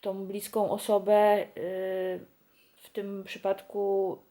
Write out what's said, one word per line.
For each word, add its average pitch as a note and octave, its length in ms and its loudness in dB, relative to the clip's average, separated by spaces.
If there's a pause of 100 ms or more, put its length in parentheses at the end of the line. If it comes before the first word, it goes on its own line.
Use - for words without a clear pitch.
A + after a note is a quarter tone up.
tą G3 260 -6
bliską G3+ 440 -2
osobę, G#3 760 4 (100)
y, F#3 640 -4 (560)
w - 160 -20
tym G3 320 -8
przypadku G3 920 -2 (120)